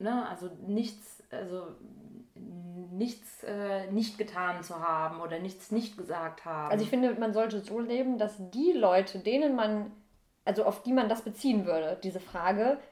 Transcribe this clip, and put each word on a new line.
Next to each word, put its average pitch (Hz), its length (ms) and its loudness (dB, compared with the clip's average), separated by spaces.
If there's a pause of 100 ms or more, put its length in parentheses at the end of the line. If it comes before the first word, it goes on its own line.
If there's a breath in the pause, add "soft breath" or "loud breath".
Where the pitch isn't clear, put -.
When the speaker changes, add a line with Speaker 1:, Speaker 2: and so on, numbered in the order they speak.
Speaker 1:
ne, 226 280 0
also 180 220 -10 (160)
nichts, - 640 -4
also 180 380 -8 (680)
nichts, 180 1080 -8
äh, 196 460 -4
nicht 220 280 0
getan 180 440 -2
zu 165 180 -10
haben 165 400 0
oder 165 180 -4
nichts 185 320 -10
nicht 214 260 -2
gesagt 165 480 -6
haben. 156 280 -4
Speaker 2:
Also 214 120 2
ich 214 60 -4
finde, 247 240 2
man 226 180 0
sollte 214 280 2
so 208 200 -6
leben, 240 380 0
dass 208 160 0 (160)
die 285 220 4
Leute, 190 480 6
denen 269 340 4
man, 214 380 0 (520)
also 208 200 2
auf - 180 2
die 247 100 0
man 247 160 6
das 226 140 0
beziehen 220 420 2
würde, 160 380 2
diese 185 180 -4
Frage, 202 580 2 (140 loud breath)